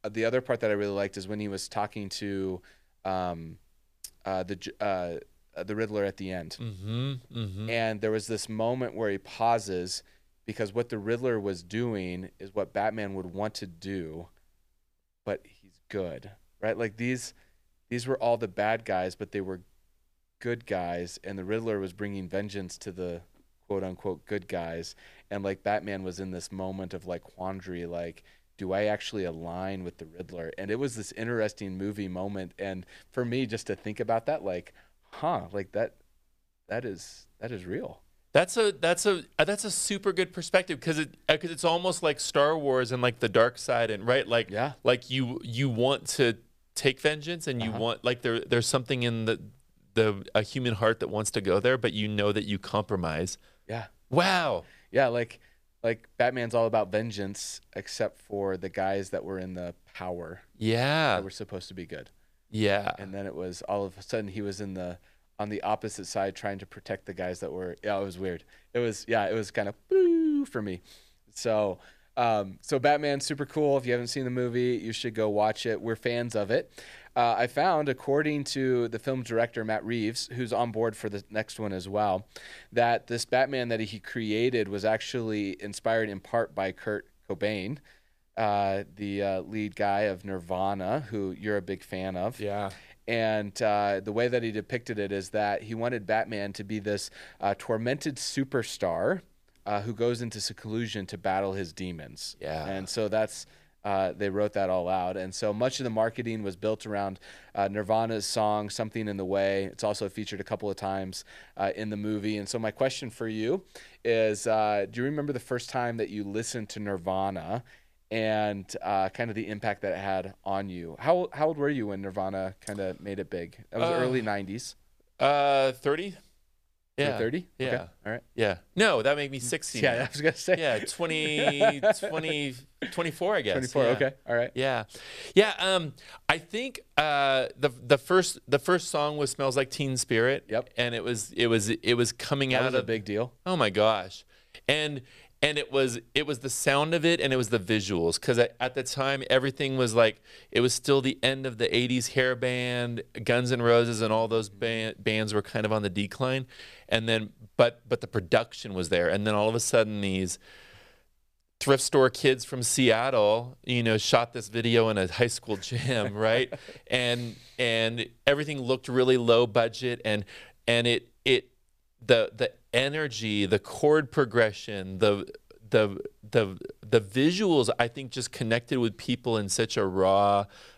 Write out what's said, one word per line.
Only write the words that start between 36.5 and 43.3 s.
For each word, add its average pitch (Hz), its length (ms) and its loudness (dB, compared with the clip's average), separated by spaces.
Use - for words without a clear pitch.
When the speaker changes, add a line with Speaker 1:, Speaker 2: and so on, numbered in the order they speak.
Speaker 1:
that 120 160 -4
is, - 420 -10
that 117 100 -8
is 92 140 -8
real. 117 380 -8
Speaker 2:
That's 180 240 4
a, 214 160 2
that's 170 340 0
a, 185 160 2
uh, 156 60 6
that's 202 200 -2
a 208 60 -4
super 196 420 -2
good 180 200 -2
perspective 175 480 0
'cause 156 180 0
it, 156 160 -4
uh, 156 80 6
'cause 165 160 -6
it's 156 120 -6
almost 175 380 2
like 151 160 2
Star 151 400 4
Wars 131 340 2
and, 123 80 -2
like, 123 200 2
the 120 80 2
dark 113 300 6